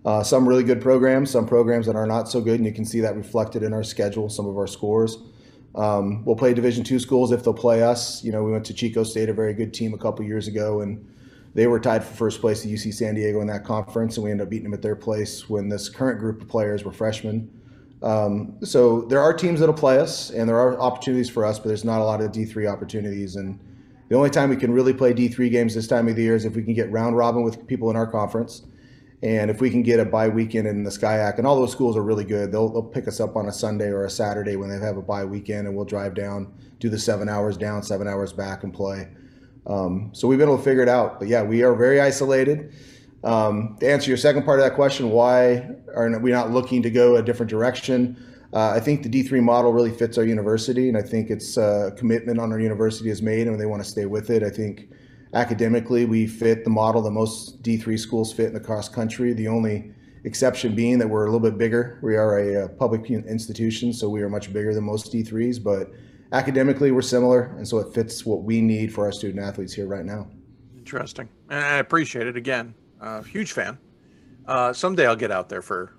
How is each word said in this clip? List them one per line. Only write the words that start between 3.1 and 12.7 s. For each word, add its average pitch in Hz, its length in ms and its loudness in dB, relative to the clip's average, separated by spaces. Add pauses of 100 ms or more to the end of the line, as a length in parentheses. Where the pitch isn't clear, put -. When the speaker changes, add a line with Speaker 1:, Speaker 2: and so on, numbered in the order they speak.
Speaker 1:
reflected 110 460 -4
in 107 100 -2
our 110 100 -2
schedule, 107 460 -4
some 104 180 -6
of 98 120 -4
our 98 80 -2
scores. 110 500 0 (580)
Um, 104 500 -2
we'll 113 120 2
play 123 180 4
Division 117 300 0
two 127 140 0
schools 123 340 2
if 117 120 2
they'll 117 80 4
play 117 300 2
us. 117 420 0
You 113 80 -2
know, 107 100 -2
we 107 80 0
went 110 160 -2
to 110 60 -10
Chico 113 300 -2
State, 110 260 -2
a 107 60 -2
very 107 180 0
good 107 220 -6
team, 110 180 -4
a 101 60 -10
couple 107 260 -4
years 104 240 -6
ago, 107 320 -2
and 104 260 -8 (460)
they 113 140 4
were 117 120 4
tied 110 240 2
for - 120 -16
first 110 260 -4
place 107 240 0
at 107 60 -6